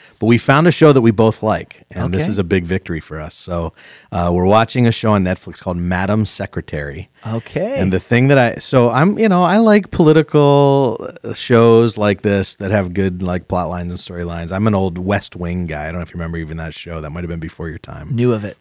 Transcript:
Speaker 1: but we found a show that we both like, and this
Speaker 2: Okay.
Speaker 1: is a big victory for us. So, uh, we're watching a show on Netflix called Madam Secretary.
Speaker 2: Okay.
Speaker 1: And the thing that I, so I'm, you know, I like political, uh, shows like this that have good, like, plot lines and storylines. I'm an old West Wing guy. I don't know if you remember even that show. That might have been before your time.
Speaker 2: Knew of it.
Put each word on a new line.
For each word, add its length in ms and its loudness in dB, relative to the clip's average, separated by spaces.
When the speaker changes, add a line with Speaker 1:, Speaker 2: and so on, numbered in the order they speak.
Speaker 1:
but 60 -4
we 140 4
found 280 2
a 60 6
show 220 6
that 80 4
we 80 6
both 320 2
like, 480 -4
and 240 -4
this 80 0
Speaker 2:
Okay. 80 -4
Speaker 1:
is 80 -4
a 60 -2
big 200 0
victory 340 -6
for 220 -12
us. 140 -14
So, 400 -8
uh, 220 0
we're 140 2
watching 400 4
a 60 4
show 200 0
on 100 2
Netflix 380 -6
called 160 -6
Madam 480 -2
Secretary. 840 -8
Speaker 2:
Okay. 520 -6
Speaker 1:
And 140 0
the 80 0
thing 280 2
that 100 6
I, 160 2
so 340 0
I'm, 300 2
you 100 2
know, 140 2
I 160 2
like 320 4
political, 1200 2
uh, 100 -8
shows 640 4
like 240 0
this 340 0
that 140 -6
have 240 0
good, 280 -2
like, 260 -4
plot 200 -4
lines 220 -6
and 80 -10
storylines. 540 -8
I'm 140 -2
an 80 2
old 240 -2
West 380 -4
Wing 300 -6
guy. 160 -8
I 40 -8
don't 100 -8
know 60 -6
if 80 -12
you 80 -12
remember 200 -8
even 200 -10
that 160 -10
show. 260 -12
That 100 -12
might 140 -10
have 40 -10
been 120 -8
before 280 -12
your 100 -12
time. 360 -12
Speaker 2:
Knew 180 0
of 120 -4
it. 160 -12